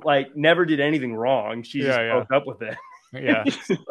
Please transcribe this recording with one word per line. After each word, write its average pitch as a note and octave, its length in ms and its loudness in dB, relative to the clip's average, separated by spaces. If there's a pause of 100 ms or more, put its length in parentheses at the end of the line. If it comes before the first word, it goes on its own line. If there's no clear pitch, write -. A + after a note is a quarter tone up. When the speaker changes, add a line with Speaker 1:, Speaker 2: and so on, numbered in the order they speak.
Speaker 1:
like, C3+ 320 0
never E3 280 4
did D3+ 140 0
anything C#3+ 380 0
wrong. A2+ 480 -2
She C#3+ 160 -8
Speaker 2:
Yeah, C#3+ 60 0
Speaker 1:
just B2+ 120 2
Speaker 2:
yeah. A#2 140 0
Speaker 1:
broke A#2+ 200 -2
up C#3 140 2
with A#2+ 160 -12
him. A2 180 -10
<laughs> - 320 -20
Speaker 2:
Yeah. B2+ 340 0
Speaker 1:
It's - 240 -6
like F3+ 80 -2 (120)